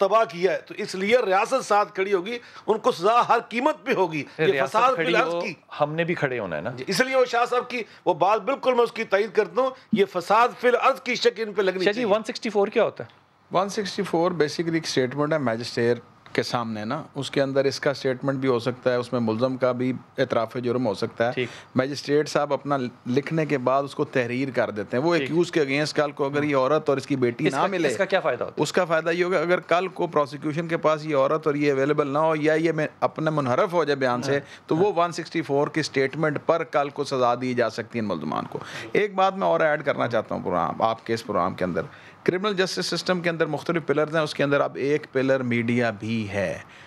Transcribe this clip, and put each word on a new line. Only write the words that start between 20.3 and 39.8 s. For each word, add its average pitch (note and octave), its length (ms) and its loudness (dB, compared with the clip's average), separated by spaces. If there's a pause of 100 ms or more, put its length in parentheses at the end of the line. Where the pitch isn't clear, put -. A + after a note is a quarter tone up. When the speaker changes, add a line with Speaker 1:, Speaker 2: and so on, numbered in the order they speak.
Speaker 3:
जुर्म B2 260 0
हो G2+ 100 0
सकता A2+ 300 -2
है। B2 80 0
Speaker 2:
ठीक। B2 160 -4 (280)
Speaker 3:
मजिस्ट्रेट C#3+ 520 0
साहब D3 240 0
अपना C3+ 360 -2 (200)
लिखने D3 380 0
के C#3+ 120 0
बाद C3 260 2
उसको C#3+ 200 -4
तहरीर B2+ 460 -2
कर A2+ 200 0
देते G#2 260 -4
हैं। C3+ 80 0
वो E3+ 100 2
Speaker 2:
ठीक। D3+ 80 2
Speaker 3:
एक्यूज D#3+ 280 0
के E3+ 100 2
against C#3+ 320 0
कल D3 180 0
को C#3+ 140 -4
अगर C#3+ 200 -2
ये D3 100 0
औरत C#3+ 360 2
और C#3 80 2
इसकी C3+ 180 -4
बेटी B2 300 0
Speaker 2:
इसका, C#3 140 0
Speaker 3:
ना F3 60 2
मिले, F3 220 0
Speaker 2:
इसका C3 160 0
क्या F3+ 160 0
फ़ायदा B2 240 -2
होता - 140 -10
है? - 40 2
Speaker 3:
उसका F3+ 220 -2
फ़ायदा D#3+ 260 -2
ये F3 120 0
होगा, F3 160 0
अगर E3+ 220 0
कल F3+ 280 0
को E3+ 180 -4
प्रोसिक्यूशन D3 640 -2
के E3 80 -2
पास D3+ 280 0
ये D#3 100 -4
औरत C#3+ 320 2
और C#3+ 100 2
ये D3 140 2
अवेलेबल C#3 380 2
ना C#3+ 100 -2
हो D#3+ 160 2
या D3+ 200 2
ये D#3+ 180 2
में, D#3 160 -2 (140)
अपने D3+ 280 0
मुनहरफ D3 420 2
हो E3+ 120 2
जाए C#3+ 120 0
बयान B2 260 0
से, C#3 100 0
Speaker 2:
हाँ। C#3 100 0 (260)
Speaker 3:
तो D#3 80 2
वो G3 160 4
Speaker 2:
हाँ। E3+ 120 2
Speaker 3:
वन E3+ 80 -2
सिक्सटी E3 300 -6
फ़ोर C#3+ 260 0
की D#3 140 -2
स्टेटमेंट C#3+ 560 0
पर D#3+ 260 0
कल D3 260 0
को C#3+ 140 -6
सजा B2 300 2
दी B2+ 200 -2
जा A#2 140 2
सकती A2+ 300 -8
है A2 60 -2
इन G#2 40 -4
मुलजमान D2+ 360 -4
को। - 160 -8 (360)
एक G3 200 0
बात F#3+ 180 2
मैं F#3+ 120 -2
और E3 160 2
ऐड D3+ 200 0